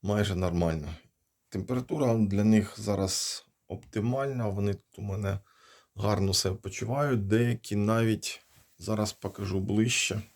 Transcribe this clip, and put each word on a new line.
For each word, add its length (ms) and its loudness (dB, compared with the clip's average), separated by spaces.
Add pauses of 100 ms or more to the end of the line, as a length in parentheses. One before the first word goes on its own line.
майже 320 2
нормально. 600 0 (540)
Температура 640 0
для 300 2
них 360 4
зараз 640 -2 (240)
оптимальна, 800 -2
вони 260 0
тут 240 -16
у 40 -10
мене 380 -2 (540)
гарно 400 2
себе 220 0
почувають. 720 -2
Деякі 500 0
навіть, 680 0 (360)
зараз 340 -2
покажу 480 -4
ближче. 640 0 (140)